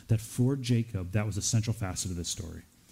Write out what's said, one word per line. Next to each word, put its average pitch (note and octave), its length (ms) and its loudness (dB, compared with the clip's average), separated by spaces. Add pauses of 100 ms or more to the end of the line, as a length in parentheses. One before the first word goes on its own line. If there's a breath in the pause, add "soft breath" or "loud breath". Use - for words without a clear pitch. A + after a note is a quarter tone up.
that A2 120 4
for B2+ 360 2
Jacob, A2+ 560 0
that G#2+ 120 2
was G#2 140 -2
a G2 40 -2
central A2 320 2
facet F#2 360 -4
of F2 60 -4
this E2+ 120 -4
story. D#2+ 340 -8 (300 loud breath)